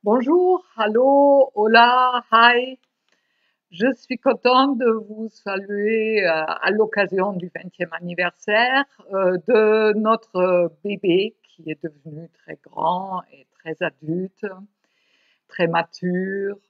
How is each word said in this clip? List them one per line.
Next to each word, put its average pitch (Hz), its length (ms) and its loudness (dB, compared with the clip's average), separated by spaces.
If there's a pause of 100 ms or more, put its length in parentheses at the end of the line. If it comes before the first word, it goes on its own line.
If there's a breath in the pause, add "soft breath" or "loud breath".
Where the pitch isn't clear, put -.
Bonjour, 349 560 2 (140)
allô, 269 760 4
hola, 240 760 4
hi. 240 460 4 (920)
Je 185 160 -2 (100)
suis - 220 -12
contente 262 580 2
de 254 80 -2 (240)
vous 214 200 -12
saluer, 208 960 -4
euh, 160 220 0
à 165 240 -4
l'occasion 202 640 0
du 175 220 -10
vingtième 175 360 -12
anniversaire, 180 920 -2 (300)
euh, 185 320 0
de 214 500 2
notre 185 760 0 (120)
bébé 196 580 -2
qui 160 300 -16
est 151 120 -12
devenu 156 460 -16 (140)
très 160 200 -18
grand 180 600 -6 (100)
et 139 140 -20 (120)
très 160 240 -12
adulte, 170 640 -8 (1000)
très - 180 -2
mature. 185 880 -6 (140)